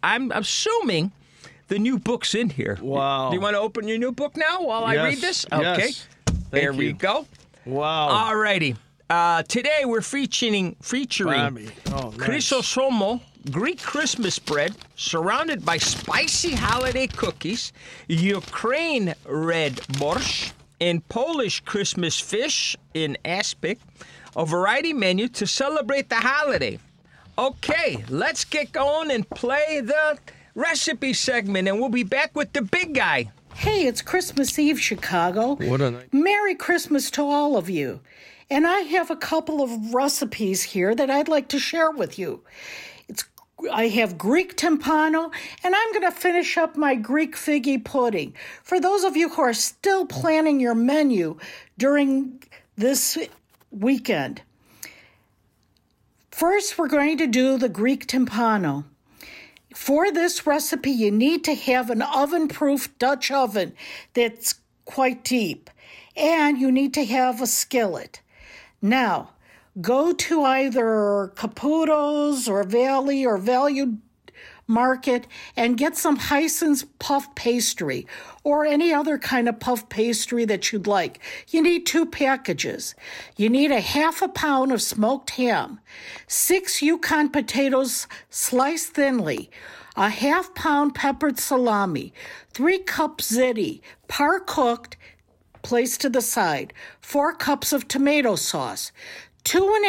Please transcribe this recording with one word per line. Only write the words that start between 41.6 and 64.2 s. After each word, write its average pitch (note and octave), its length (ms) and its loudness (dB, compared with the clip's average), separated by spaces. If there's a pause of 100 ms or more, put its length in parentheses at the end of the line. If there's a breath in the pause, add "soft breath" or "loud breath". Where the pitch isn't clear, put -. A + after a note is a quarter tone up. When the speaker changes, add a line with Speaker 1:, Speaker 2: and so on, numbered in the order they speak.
Speaker 3:
with B3 260 -6
you. E3 260 -8 (680 loud breath)
It's, - 160 -8 (480)
I A3+ 160 2
have G3+ 280 0
Greek C#4+ 380 0
timpano, D#4 760 2 (320 loud breath)
and F#4 120 2
I'm A4 180 2
gonna G4 180 0
finish F4 460 0
up D#4+ 200 0
my C#4+ 180 2
Greek C4+ 400 0
figgy C#4+ 480 0
pudding. A3+ 500 0 (300 loud breath)
For F#4 160 0
those F#4 240 2
of D4+ 140 2
you E4 120 2
who D#4+ 120 -2
are B3 120 4
still F#4+ 520 0
planning D#4 540 2
your A#3+ 160 2
menu A#3+ 640 2 (400 loud breath)
during C4+ 640 2 (360 loud breath)
this B3 400 0 (520)
weekend, G#3+ 720 -2 (1900 loud breath)
first G4 460 0
we're E4 100 0
going D4 300 2
to D#4+ 100 0
do B3+ 300 4
the B3 120 0
Greek G#3+ 380 0
timpano. G#3 800 0 (880 loud breath)
For D#4+ 380 2
this E4+ 360 0
recipe, D4 440 0
you A3+ 200 2
need C#4+ 320 2
to D#4 100 0
have B3+ 360 0
an A3+ 120 0
oven-proof C#4+ 960 0
Dutch C4 320 0
oven A3 440 0 (400 loud breath)
that's A#3 420 0 (300)